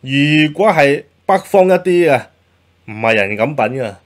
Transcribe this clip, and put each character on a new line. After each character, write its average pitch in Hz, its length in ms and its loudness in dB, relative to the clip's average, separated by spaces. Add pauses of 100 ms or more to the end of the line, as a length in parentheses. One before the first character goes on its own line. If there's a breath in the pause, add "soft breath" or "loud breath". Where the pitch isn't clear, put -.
如 147 500 0
果 196 180 0
係 143 320 2 (240)
北 185 120 2
方 190 280 2
一 185 60 2
啲 175 400 2
嘅， 127 100 0 (600)
唔 110 80 -18
係 110 220 0
人 104 220 -2
咁 110 100 -2
品 131 360 -4
㗎 104 120 -8 (120)